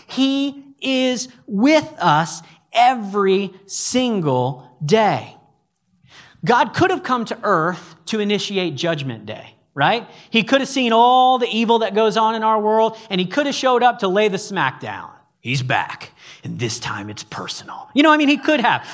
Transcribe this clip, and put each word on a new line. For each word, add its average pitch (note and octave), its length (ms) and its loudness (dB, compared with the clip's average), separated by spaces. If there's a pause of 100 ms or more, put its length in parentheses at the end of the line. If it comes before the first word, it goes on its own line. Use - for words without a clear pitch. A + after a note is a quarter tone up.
He C#4 580 -2 (160)
is B3+ 480 -2 (180)
with C#4 520 2
us E3 440 0 (300)
every G3+ 800 2 (140)
single D3 1000 -2 (160)
day. E3 540 0 (1040)
God A#3+ 300 2
could F4 180 2
have F#4 120 -2
come B3 240 -2
to - 160 -8
earth F3+ 540 -2 (100)
to A3 120 -2
initiate G3 580 -2
Judgment C3 500 -4
Day, G#2+ 300 -14 (180)
right? F#3 340 0 (220)
He A3+ 120 2
could C4+ 200 2
have - 80 -4
seen B3 240 0
all B3+ 440 6
the A#3+ 100 -2
evil A3 320 0
that G3+ 140 -2
goes G#3+ 220 2
on A3 180 0
in A3 80 -6
our A3 160 2
world, A3 380 0 (140)
and F#3 100 0
he F#3 60 -2
could C#4+ 180 -2
have C#4 100 -2
showed B3+ 280 2
up A#3+ 160 2
to G3 100 -2
lay G#3 200 2
the F#3+ 100 -2
smack D#3+ 420 -4
down. F#2+ 300 -10 (320)
"He's B2+ 200 -4
back, A#2 500 -4 (300)
and - 160 -10
this A2+ 220 -4
time G#2 300 -10
it's G#2 140 -14
personal." - 680 -14
You C#4 100 4
know, D#4 80 6
I D4+ 60 6
mean, D4 140 2
he D4 80 2
could D4 220 0
have. G3 220 0 (120)